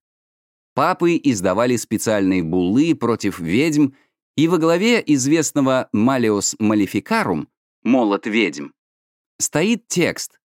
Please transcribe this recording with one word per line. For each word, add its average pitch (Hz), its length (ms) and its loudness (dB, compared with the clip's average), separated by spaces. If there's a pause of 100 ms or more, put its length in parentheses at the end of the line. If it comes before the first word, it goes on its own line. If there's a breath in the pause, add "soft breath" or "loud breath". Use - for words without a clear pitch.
(760)
Папы 170 480 0
издавали 113 540 0
специальные 98 680 -2
буллы 92 520 0
против 110 440 -4
ведьм, 135 520 0 (460 loud breath)
и 165 120 2
во 180 80 0
главе 175 500 2
известного 139 880 0
Malleus 110 640 0
Maleficarum, 104 880 -2 (340)
молот 110 440 0
ведьм, 92 420 -2 (720)
стоит 214 500 -2
текст - 560 -4